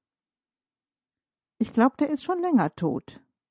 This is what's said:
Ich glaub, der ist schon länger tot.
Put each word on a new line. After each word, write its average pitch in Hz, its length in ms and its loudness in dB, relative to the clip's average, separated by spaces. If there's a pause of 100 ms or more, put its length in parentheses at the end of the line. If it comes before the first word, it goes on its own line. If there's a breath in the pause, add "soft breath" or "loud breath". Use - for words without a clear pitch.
(1600)
Ich - 140 -4
glaub, 240 240 4
der 294 120 0
ist 302 140 -6
schon 359 160 -2
länger 277 360 0
tot. - 460 -6 (300)